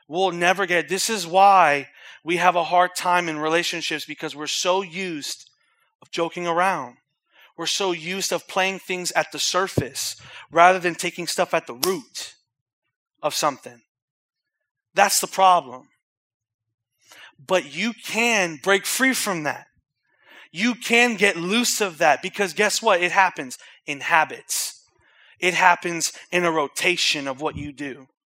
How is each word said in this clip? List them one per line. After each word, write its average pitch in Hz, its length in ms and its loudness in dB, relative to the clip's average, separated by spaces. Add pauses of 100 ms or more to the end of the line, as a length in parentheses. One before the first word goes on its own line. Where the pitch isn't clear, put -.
We'll 180 240 0
never 180 360 0
get 170 180 0
it. 139 60 -14
This 185 180 -2
is 208 180 -4
why 170 640 6 (340)
we 170 140 -2
have 170 180 4
a 175 100 0
hard 175 300 2
time 175 360 0
in 156 80 -6
relationships, 160 640 -2
because 151 320 -10
we're 151 100 -10
so 185 360 -2
used 170 640 -10 (540)
of - 80 -20
joking 175 360 -4
around. 170 520 -2 (580)
We're 165 100 -8
so 196 240 -2
used 175 420 -6
of 170 140 -4
playing 190 320 -2
things 180 380 -6
at 156 160 0
the 147 80 -8
surface - 760 -2 (340)
rather 175 300 6
than 175 160 -2
taking 175 320 -6
stuff 170 260 -2
at 165 140 -2
the 123 80 -14
root 151 640 -6 (840)
of 151 140 -4
something. 127 460 -4 (1120)
That's 196 240 4
the - 80 0
problem. 165 640 2 (1600)
But 151 300 0
you 208 200 -4 (100)
can 208 580 -2
break 196 240 0
free 262 260 0
from 185 300 -4
that. 143 240 -6 (840)
You 220 240 -2
can 233 400 2
get 190 200 2
loose 196 440 -2
of 180 180 -4
that, 151 240 4
because 185 320 -4
guess 202 260 0
what? 202 220 4
It 180 80 0
happens 175 480 0 (280)
in 143 140 -8
habits. - 840 -2 (560)
It 180 140 2
happens 170 580 2 (180)
in 175 140 0
a 170 80 2
rotation 156 720 -2
of 131 140 -8
what 151 160 -4
you 143 160 -10
do. 131 340 -12 (200)